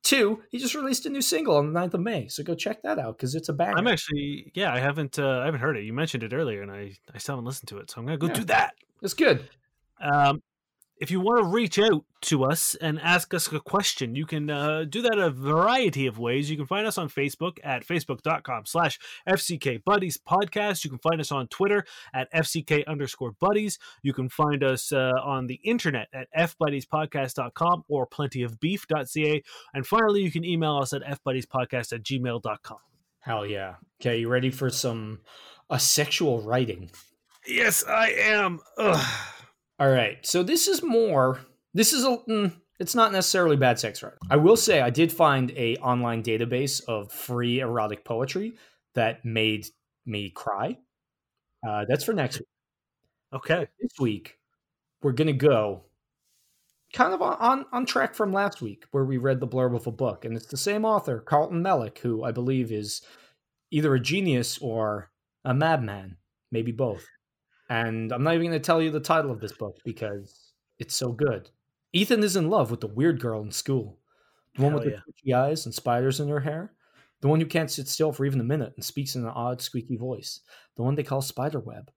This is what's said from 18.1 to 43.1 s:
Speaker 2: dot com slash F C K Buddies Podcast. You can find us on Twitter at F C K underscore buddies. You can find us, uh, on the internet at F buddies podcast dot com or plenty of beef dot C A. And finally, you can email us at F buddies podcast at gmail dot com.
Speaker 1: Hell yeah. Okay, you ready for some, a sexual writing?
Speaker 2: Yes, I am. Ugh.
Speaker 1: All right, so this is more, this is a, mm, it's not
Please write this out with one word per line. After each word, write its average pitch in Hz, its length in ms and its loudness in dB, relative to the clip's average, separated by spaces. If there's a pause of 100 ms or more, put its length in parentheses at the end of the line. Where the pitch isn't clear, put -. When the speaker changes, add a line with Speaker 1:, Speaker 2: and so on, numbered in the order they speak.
Speaker 2:
dot 156 220 -2
com 110 220 -8
slash 165 320 0 (300)
F 190 140 2
C 170 160 -4
K 127 180 -2
Buddies 185 420 0
Podcast. 202 680 0
You 147 40 -6
can 131 100 -10
find 160 200 0
us 147 140 -4
on 131 160 -2
Twitter 202 340 2 (300)
at 131 180 -4
F 160 160 2
C 160 160 -4
K 147 220 2
underscore 135 480 -4
buddies. 202 440 2 (260)
You 139 100 0
can 127 160 -2
find 147 340 2
us, 131 300 0
uh, 131 180 2 (100)
on 131 260 -4
the 127 80 -6 (100)
internet 175 480 0
at 131 200 -12
F 160 240 0
buddies 147 280 -2
podcast 151 500 -2
dot 123 200 -4
com 170 340 2
or 139 180 2
plenty 135 340 -4
of 117 200 -6
beef 185 260 -2
dot 151 220 -2
C 151 200 0
A. 151 140 0 (300)
And 135 120 -4
finally, 208 380 4
you 170 80 0
can 165 140 -4
email 160 320 0
us 135 160 -2
at 135 120 -4
F 143 200 -8
buddies 131 200 -2
podcast 127 460 -4
at 117 120 -8
gmail 123 380 -4
dot 107 220 -6
com. 107 160 -16 (400)
Speaker 1:
Hell 107 260 -4
yeah. 95 300 -6 (260)
Okay, 120 180 0
you 117 100 -2
ready 127 200 2
for 131 200 -2
some, 113 500 -4 (500)
a 139 100 -2
sexual 147 600 2
writing? 107 480 -2 (560)
Speaker 2:
Yes, 240 400 2
I 220 260 4
am. 208 500 2 (160)
Ugh. 160 540 2 (460)
Speaker 1:
All 139 120 6
right, 120 360 4
so 175 160 2
this 320 280 2
is 381 120 2
more, 190 600 4 (320)
this 220 180 4
is 262 140 2
a, 254 100 4 (140)
mm, 208 240 2 (260)
it's 175 160 -4
not 220 160 4